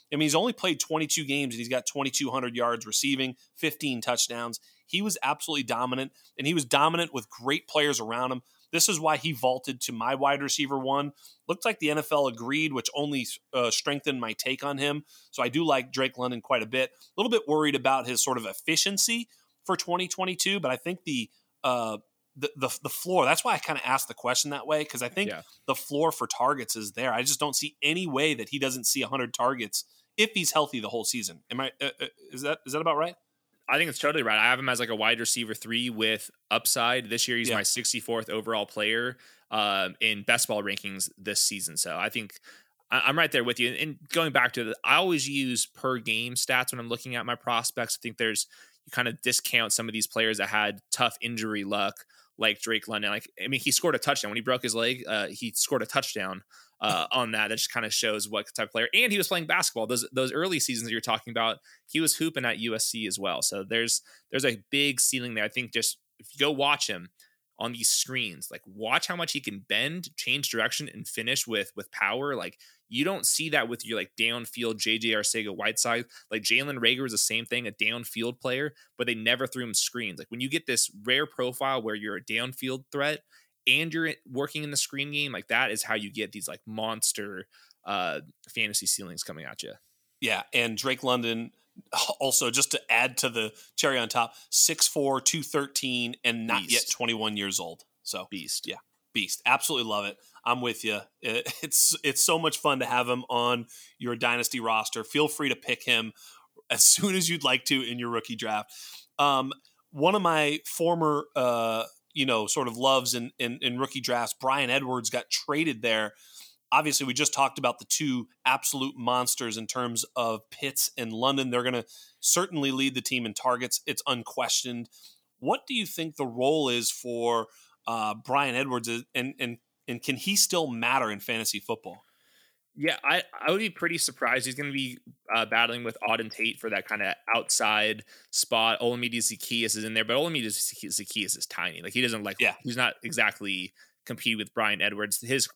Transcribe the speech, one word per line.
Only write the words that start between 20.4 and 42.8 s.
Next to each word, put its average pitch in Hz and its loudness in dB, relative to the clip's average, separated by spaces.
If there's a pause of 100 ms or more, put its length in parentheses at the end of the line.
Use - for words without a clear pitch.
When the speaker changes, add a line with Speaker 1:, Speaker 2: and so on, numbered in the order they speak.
Speaker 1:
but 139 2
I 131 0
think 175 -6
the, 123 -2 (340)
uh, 117 0 (380)
the, 143 -4
the, 131 -2
the 135 -6
floor, 175 2
that's 156 4
why 233 2
I 156 2
kinda 143 -4
asked 131 2
the - -12
question 127 0
that 131 -8
way, 151 2
'cause 127 -8
I 120 -2
think 208 -2
Speaker 2:
Yeah. - -8 (240)
Speaker 1:
the 135 2
floor 151 2
for - -2
targets 127 0
is 107 -8
there. 127 0
I 117 2
just 139 2
don't 147 0
see - -2
any 170 2
way 147 2
that 117 -6
he 143 -4
doesn't 131 0
see 131 2
a 110 -2
hundred 123 -2
targets 123 0 (320)
if 220 6
he's 180 0
healthy 139 2
the 104 -4
whole 113 -2
season. 92 -4
Am 123 -4
I, 135 -4
uh, 139 -2 (120)
uh, 135 -6 (240)
is 131 -10
that, 147 -2
is 131 -8
that 151 0
about 160 2
right? 170 0 (540)
Speaker 2:
I 131 4
think 160 4
it's 127 -6
totally 147 2
right. 107 4
I 107 6
have 127 6
him 135 -2
as, 120 2
like, 117 -2
a 113 -2
wide 113 2
receiver 113 0
three 117 -2
with 110 0 (220)
upside. 120 2
This 117 0
year, 120 0
he's 120 0
Speaker 1:
Yeah. 113 2
Speaker 2:
my 104 2
sixty-fourth 113 0
overall 107 -2
player, 113 -2 (340)
um, 98 0
in 107 0
best 117 2
ball 107 0
rankings 98 -6
this 101 -2
season. 92 -2
So 82 -2
I 98 0
think 110 -8 (520)